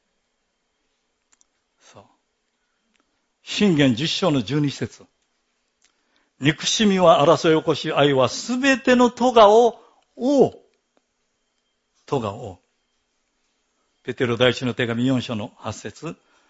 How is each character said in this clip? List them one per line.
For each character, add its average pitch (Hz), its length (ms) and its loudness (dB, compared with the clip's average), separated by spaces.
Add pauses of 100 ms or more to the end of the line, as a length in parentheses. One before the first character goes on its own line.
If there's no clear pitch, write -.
(1900)
そ 107 60 -20
う。 98 40 -20 (1400)
箴 196 320 0
言 139 180 2
十 139 140 -4
章 175 240 -2
の 139 100 -2
十 135 180 -6
二 143 120 -4
節。 - 340 -14 (1300)
憎 147 260 -2
し - 220 0
み 190 100 0
は 165 260 4
争 160 280 2
い 156 40 4
を 156 40 2
起 - 60 -10
こ 156 100 -2
し、 156 180 -8
愛 143 200 2
は 131 160 2
す - 280 -8
べ 269 220 0
て 254 160 2
の 247 160 2
咎 233 360 4
を 226 320 4 (360)
負 262 340 2
う。 - 40 -20 (1500)
咎 123 220 -4
を 113 200 -14
負 87 60 -18
う。 - 20 -20 (1500)
ペ 123 120 -10
テ 131 100 -4
ロ 117 120 -4
第 123 140 2
一 131 140 -6
の 120 80 -6
手 123 140 -6
紙 117 180 -4
四 131 160 -2
章 120 140 -10
の 104 220 -12
八 110 160 -12
節。 151 420 -16 (340)